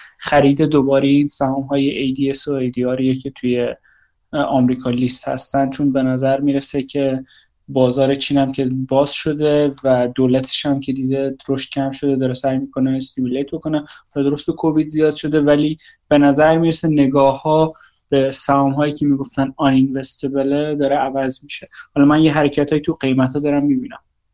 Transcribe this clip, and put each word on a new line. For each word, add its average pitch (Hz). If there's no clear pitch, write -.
خرید 143
دوباره 139
این 143
سهام‌های 139
ای 135
دی 135
اس 135
و 147
ای 127
دی 123
آر 131
که 139
توی، 123
اه، 147
آمریکا 127
لیست 123
هستن، 135
چون 143
به 131
نظر 131
می‌رسه 139
که 135
بازار 135
چین 139
هم 135
که 135
باز 139
شده 147
و 123
دولتش 131
هم 139
که 139
دیده 135
رشد 135
کم 135
شده، 135
داره 127
سعی 131
می‌کنه 131
استیمولیت 131
بکنه. 156
و 143
درست 143
تو 165
کووید 156
زیاد 156
شده، 151
ولی 147
به 147
نظر 147
می‌رسه 165
نگاه‌ها 147
به 135
سهام‌هایی 139
که 147
می‌گفتن 139
آنینوستبله 139
داره 139
عوض 131
می‌شه. -
حالا 143
من 151
یه 160
حرکتایی 147
تو 156
قیمتا 131
دارم 143
می‌بینم. 131